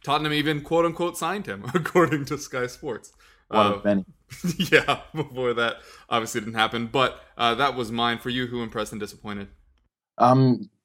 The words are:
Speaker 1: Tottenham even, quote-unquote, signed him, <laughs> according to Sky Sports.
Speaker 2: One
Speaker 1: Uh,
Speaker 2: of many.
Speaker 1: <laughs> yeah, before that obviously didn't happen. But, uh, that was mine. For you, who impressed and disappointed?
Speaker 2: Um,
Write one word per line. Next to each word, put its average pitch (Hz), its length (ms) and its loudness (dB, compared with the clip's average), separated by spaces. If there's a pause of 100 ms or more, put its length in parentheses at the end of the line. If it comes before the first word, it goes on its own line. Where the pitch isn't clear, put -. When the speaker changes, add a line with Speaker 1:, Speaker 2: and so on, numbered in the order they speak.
Speaker 1:
Tottenham 151 300 0
even, 147 280 0
quote-unquote, 170 540 0
signed 185 300 -4
him, 98 240 -10
<laughs> 135 60 -10
according 156 500 2
to 143 140 -6
Sky 127 260 -6
Sports. 123 480 -10 (360)
Speaker 2:
One 107 180 4
Speaker 1:
Uh, - 80 2
Speaker 2:
of 104 100 -6
many. 98 200 2 (260)
Speaker 1:
<laughs> - 260 -6
yeah, 143 440 2 (120)
before 127 400 -2
that 117 240 0 (320)
obviously 113 320 -2
didn't 113 140 -8
happen. 113 320 0
But, 127 340 0 (160)
uh, 117 160 2
that 131 220 0
was 117 160 -4
mine. 117 260 0
For 127 140 -6
you, 127 160 -4
who 120 160 -4
impressed 110 280 -6
and 110 80 -10
disappointed? 101 500 -10 (680)
Speaker 2:
Um, 123 500 4 (180)